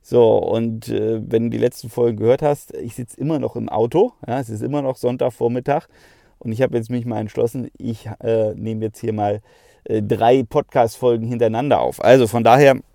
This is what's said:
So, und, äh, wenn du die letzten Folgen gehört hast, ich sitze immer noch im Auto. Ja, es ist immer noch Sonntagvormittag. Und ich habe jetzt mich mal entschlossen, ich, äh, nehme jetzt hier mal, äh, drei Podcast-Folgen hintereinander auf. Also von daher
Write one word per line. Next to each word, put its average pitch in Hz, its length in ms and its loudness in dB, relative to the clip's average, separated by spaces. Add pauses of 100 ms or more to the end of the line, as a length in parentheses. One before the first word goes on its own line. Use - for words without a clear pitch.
So, 113 380 4
und, 113 500 -4
äh, 110 400 -4
wenn 113 140 0
du 117 80 -2
die 117 80 -6
letzten 120 300 -4
Folgen 117 300 -2
gehört 117 240 2
hast, 147 300 -2
ich - 220 -12
sitze - 260 -14
immer 147 200 -2
noch 120 160 -6
im 110 120 -8
Auto. 156 440 0 (120)
Ja, 123 140 -4
es 127 100 -8
ist 110 140 -8
immer 135 180 -4
noch 135 160 -4
Sonntagvormittag. 127 920 -2 (500)
Und 113 140 -8
ich 113 100 -2
habe 120 140 0
jetzt 110 120 -4
mich 123 160 -4
mal 117 140 -6
entschlossen, 117 500 -4 (100)
ich, 113 300 -10 (140)
äh, 110 320 0
nehme 110 300 -6
jetzt 107 160 -8
hier 113 120 -6
mal, 104 300 -2 (400)
äh, 107 200 -2
drei 117 420 4
Podcast-Folgen 120 840 0
hintereinander 120 540 0
auf. 62 220 -4
Also 123 260 6
von 117 160 -2
daher 135 320 6 (180)